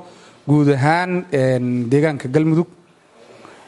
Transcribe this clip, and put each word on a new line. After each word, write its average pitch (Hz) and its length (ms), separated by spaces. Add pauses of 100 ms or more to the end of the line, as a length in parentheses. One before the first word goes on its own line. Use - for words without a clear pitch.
(480)
guud 147 260
ahaan, 175 580
een, 123 580
deegaanka 143 380
Galmudug. 156 400 (1000)